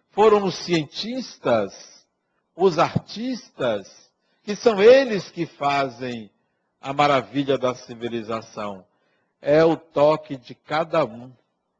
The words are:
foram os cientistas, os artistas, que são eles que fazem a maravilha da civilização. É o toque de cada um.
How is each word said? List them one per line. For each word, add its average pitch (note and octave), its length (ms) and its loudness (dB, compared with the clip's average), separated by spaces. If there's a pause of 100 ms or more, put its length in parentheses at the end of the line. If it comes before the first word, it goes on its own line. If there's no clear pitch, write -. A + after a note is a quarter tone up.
foram G#3 340 4
os F3+ 120 -4
cientistas, D#3+ 1500 -6 (500)
os E3+ 240 0
artistas, C#3+ 1300 -6 (320)
que G#3 120 -6
são G#3 260 2
eles A#3 480 6
que E3 160 -6
fazem B2+ 840 -4 (520)
a C3+ 100 -10
maravilha C#3 680 0
da B2 180 -2
civilização. A2+ 1080 -10 (560)
É D3+ 220 4
o D#3+ 140 2
toque D3+ 580 0
de B2+ 180 -18
cada D#3+ 520 -4
um. A#2+ 280 -14 (460)